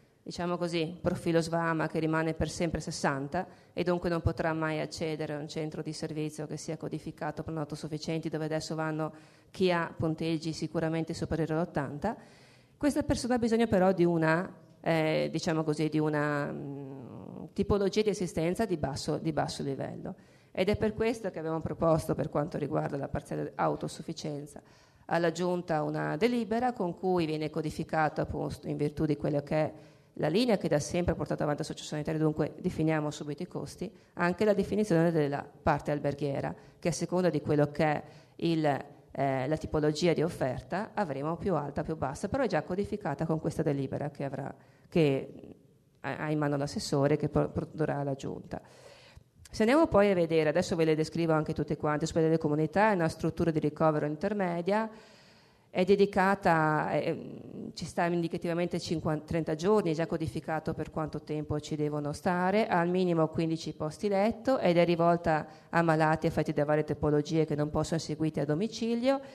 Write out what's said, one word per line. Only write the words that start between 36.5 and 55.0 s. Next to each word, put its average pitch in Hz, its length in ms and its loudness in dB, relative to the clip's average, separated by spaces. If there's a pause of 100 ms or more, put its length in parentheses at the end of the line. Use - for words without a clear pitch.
che 175 80 -2
a 160 40 2
seconda 175 380 2
di 151 100 2
quello 147 300 4
che 160 140 0
è 151 180 0 (360)
il, 165 260 2 (480)
eh, 135 340 0
la 156 100 0
tipologia 156 560 2
di 147 120 2
offerta 156 680 -4
avremo 151 440 -4
più 170 180 -2
alta, 143 300 -2
più 160 120 -6
bassa, 147 300 -4
però 269 160 -2
è 233 60 0
già 156 160 0
codificata 185 600 -4
con 160 120 0
questa 151 240 -2
delibera 143 480 -2
che 143 140 -8
avrà, 139 280 -8 (360)
che - 640 0 (460)
ha, - 160 -6
ha 151 160 -4
in 156 60 2
mano 147 180 2
l'assessore, 143 600 0
che 151 120 -2
pro-, 151 200 2
produrrà 147 540 -4
la 139 120 -4
Giunta. - 460 -10 (920)
Se - 120 -2
andiamo 277 240 6
poi 202 240 6
a 196 40 4
vedere, 160 360 4
adesso 180 260 0
ve 165 80 4
le 156 100 6
descrivo 160 380 0
anche 156 220 2
tutte 147 240 -2
quante, 151 260 0
ospedale 160 280 2
delle 160 60 6
comunità 156 520 2
è 202 40 2
una 170 140 2
struttura 165 420 0
di 156 80 0
ricovero 151 460 2
intermedia, 190 840 -2 (800)